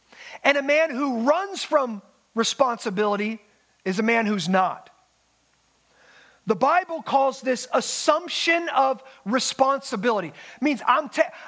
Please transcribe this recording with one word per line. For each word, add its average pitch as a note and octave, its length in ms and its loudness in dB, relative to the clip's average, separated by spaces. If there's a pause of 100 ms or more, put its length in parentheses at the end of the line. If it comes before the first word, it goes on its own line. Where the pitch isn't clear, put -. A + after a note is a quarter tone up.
(440)
And C#4+ 120 4
a C#4+ 60 0
man D4+ 280 2
who B3+ 320 -2
runs E4+ 420 0
from B3 360 0 (360)
responsibility G#3+ 1040 0 (440)
is F#3 140 -2
a A3+ 40 0
man A3+ 240 2
who's G3 220 -2
not. F#3 420 0 (1600)
The G#3 80 2
Bible D#4+ 480 2
calls C4+ 380 2
this B3 320 -4
assumption E4+ 960 0
of C4+ 340 0 (220)
responsibility. A#3 1040 0
It - 340 -18
means C#4 240 0
I'm C#4 220 2
ta-, - 240 -2 (160)